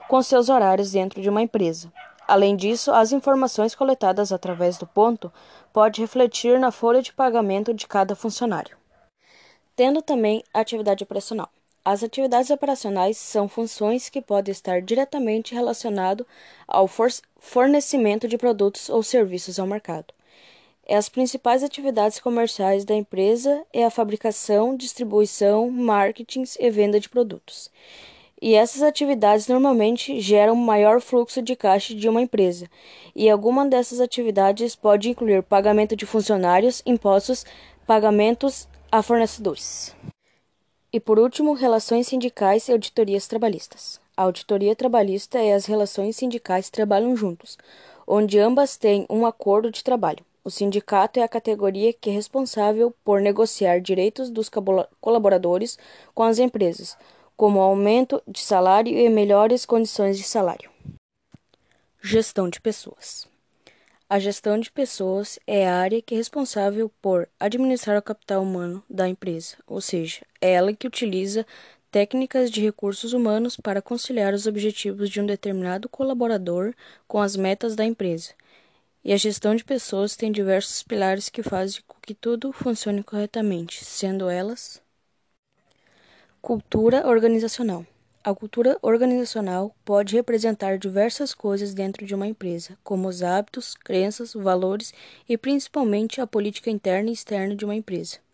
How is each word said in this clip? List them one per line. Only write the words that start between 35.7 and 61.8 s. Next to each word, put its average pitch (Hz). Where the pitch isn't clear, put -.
de 208
funcionários, 202
impostos, 214
pagamentos 220
a 220
fornecedores. 220
E 226
por 214
último, 294
relações 240
sindicais 226
e 254
auditorias 202
trabalhistas. -
A 190
auditoria 202
trabalhista 214
é 214
as 196
relações 208
sindicais 226
trabalham 214
juntos, 196
onde 208
ambas 254
têm 202
um 220
acordo 220
de -
trabalho. 190
O -
sindicato 202
é 240
a 226
categoria 208
que -
é 202
responsável 220
por 202
negociar 202
direitos 196
dos 220
cabo-, 190
colaboradores 202
com 226
as 226
empresas, 202
como 202
aumento 208
de -
salário 208
e 240
melhores 214
condições 214
de 196
salário. -